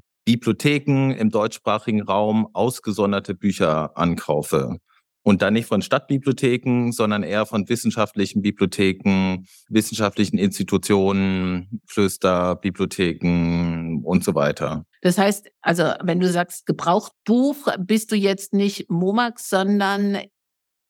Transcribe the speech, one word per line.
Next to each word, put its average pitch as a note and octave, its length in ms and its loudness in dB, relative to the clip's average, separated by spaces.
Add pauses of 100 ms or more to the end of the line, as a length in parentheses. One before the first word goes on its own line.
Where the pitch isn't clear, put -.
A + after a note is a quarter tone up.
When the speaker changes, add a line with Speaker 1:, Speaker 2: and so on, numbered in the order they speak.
(240)
Speaker 1:
Bibliotheken C3+ 840 2
im A2+ 200 0
deutschsprachigen G#2+ 720 -2
Raum G#2+ 500 0
ausgesonderte G2+ 840 -2
Bücher D#2+ 640 0
ankaufe. D2+ 800 -2 (480)
Und G2+ 180 4
dann G2+ 120 2
nicht A2+ 120 0
von G2 160 0
Stadtbibliotheken, B2+ 1120 0
sondern G#2 320 0
eher G#2 220 -2
von G#2 220 -2
wissenschaftlichen G#2+ 760 -2
Bibliotheken, F#2+ 1000 0 (260)
wissenschaftlichen G#2+ 680 0
Institutionen, F#2+ 1500 0
Klösterbibliotheken F2 2250 0
und F2 180 0
so E2+ 140 -2
weiter. D2 480 -2 (160)
Speaker 2:
Das F3+ 180 2
heißt, G3+ 300 0 (140)
also E3 320 0 (100)
wenn F3 160 0
du F3+ 80 2
sagst F3 380 -4
Gebrauchtbuch, A#3 1120 0
bist G#3+ 320 0
du G#3+ 40 2
jetzt G3 360 0
nicht G3+ 360 -2
Momax, G#3 640 -2
sondern G3+ 680 0 (720)